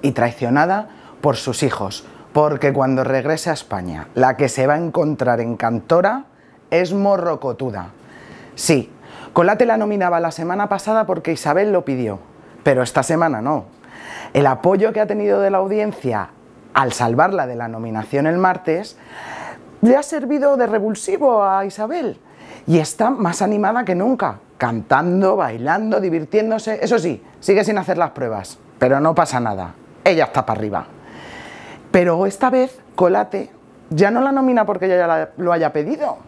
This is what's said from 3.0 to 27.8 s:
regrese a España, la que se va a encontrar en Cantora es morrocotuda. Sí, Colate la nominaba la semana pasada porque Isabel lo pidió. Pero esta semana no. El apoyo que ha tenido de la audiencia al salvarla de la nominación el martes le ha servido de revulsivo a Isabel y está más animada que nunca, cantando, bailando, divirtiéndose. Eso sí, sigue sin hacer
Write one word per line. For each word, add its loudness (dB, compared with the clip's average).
regrese -2
a 0
España, -8
la 2
que 2
se 0
va 4
a -2
encontrar 0
en -4
Cantora 0
es 0
morrocotuda. -2
Sí, 0
Colate 4
la 2
nominaba 0
la -2
semana -4
pasada 0
porque -2
Isabel 0
lo 0
pidió. -2
Pero 4
esta 0
semana 0
no. -2
El 4
apoyo 2
que -2
ha 2
tenido 0
de 2
la 2
audiencia -2
al 2
salvarla 2
de -8
la -6
nominación -4
el 2
martes -2
le 6
ha 2
servido 0
de 2
revulsivo 0
a 2
Isabel -6
y 4
está 0
más -2
animada 0
que 0
nunca, -2
cantando, 2
bailando, -2
divirtiéndose. -2
Eso 2
sí, -4
sigue 2
sin 0
hacer -2